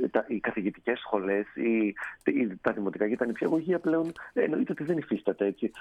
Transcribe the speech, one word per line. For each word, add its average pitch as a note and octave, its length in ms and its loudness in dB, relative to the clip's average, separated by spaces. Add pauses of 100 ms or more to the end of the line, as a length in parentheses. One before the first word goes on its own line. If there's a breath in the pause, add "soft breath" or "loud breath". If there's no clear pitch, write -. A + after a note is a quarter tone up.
(100)
τα, A#2 180 2
οι G#2+ 120 -2
καθηγητικές A2+ 580 -2
σχολές, G2+ 560 0
οι, A2+ 320 2 (380 loud breath)
οι, B2 360 2
τα - 120 2
δημοτικά G#2 360 0
και A#2 80 0
τα A#2+ 100 0
νηπιαγωγεία D#3+ 520 0
πλέον, D#3+ 340 0 (200 loud breath)
ε, - 100 2
εννοείται - 300 0
ότι D#3 120 -6
δεν E3 140 0
υφίσταται, G2+ 480 -2
έτσι. G2+ 240 -2 (100)